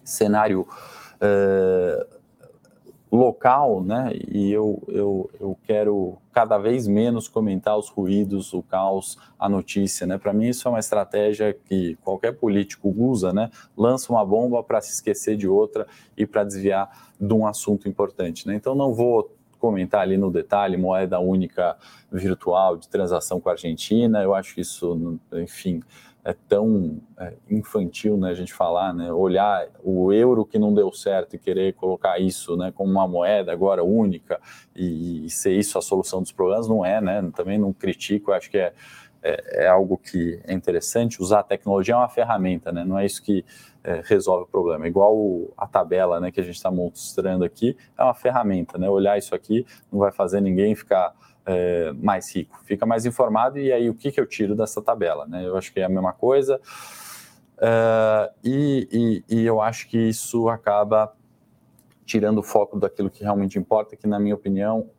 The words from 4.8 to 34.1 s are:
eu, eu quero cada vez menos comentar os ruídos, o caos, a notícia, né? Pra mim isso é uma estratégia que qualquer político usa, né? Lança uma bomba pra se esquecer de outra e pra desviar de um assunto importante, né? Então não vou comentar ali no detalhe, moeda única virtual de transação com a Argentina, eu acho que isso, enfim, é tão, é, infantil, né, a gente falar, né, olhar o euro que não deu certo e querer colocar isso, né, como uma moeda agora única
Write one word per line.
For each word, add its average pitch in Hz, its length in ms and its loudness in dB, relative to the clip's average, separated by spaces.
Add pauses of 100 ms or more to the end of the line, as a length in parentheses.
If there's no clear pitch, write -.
eu, 98 400 -2 (100)
eu 98 240 -6
quero 104 540 0 (160)
cada 110 240 4
vez 113 300 0
menos 107 420 2
comentar 107 480 0
os 104 100 -4
ruídos, 98 680 -2
o 92 80 -4
caos, 95 560 -4 (220)
a 98 80 -2
notícia, 98 580 -2
né? 92 120 -4
Pra 101 160 -4
mim 110 140 2
isso 120 200 -4
é 123 40 0
uma 113 80 0
estratégia 104 760 0
que 90 500 -4
qualquer 98 300 -2
político 101 640 -2
usa, 110 360 0
né? 107 180 0 (280)
Lança 127 340 2
uma 110 140 2
bomba 117 360 0
pra 110 200 -2
se - 100 -12
esquecer 107 460 -2
de 101 100 -2
outra 107 400 2 (300)
e 104 100 0
pra 104 160 0
desviar 98 760 -4
de 101 140 0
um 107 140 2
assunto 101 400 -4
importante, 95 580 -4
né? 104 100 -4
Então 131 200 -4
não 139 180 0
vou 117 400 2 (240)
comentar 98 440 0
ali 95 160 2
no 98 120 2
detalhe, 92 460 0
moeda 92 420 0
única 90 600 -2 (340)
virtual 92 640 0
de - 140 -18
transação 92 500 -2
com 90 80 -4
a 90 60 2
Argentina, 107 680 0
eu 98 140 2
acho 95 180 -6
que 90 80 -8
isso, 85 560 -6 (160)
enfim, 85 480 -6 (420)
é - 120 -4 (120)
tão, 101 520 2 (180)
é, 90 160 -14 (160)
infantil, 104 680 -2
né, 92 120 0
a 87 40 -2
gente 90 200 -10
falar, 87 400 0
né, 85 180 -6
olhar 95 540 2 (160)
o 92 300 2
euro 113 340 4
que 110 140 -2
não 104 140 4
deu 101 180 4
certo 95 440 -4
e - 40 -14
querer 95 340 -2
colocar 92 460 -2
isso, 90 380 -2
né, 90 140 -4
como 98 200 -2
uma 98 160 2
moeda 90 440 0
agora 92 300 2
única 98 580 0 (360)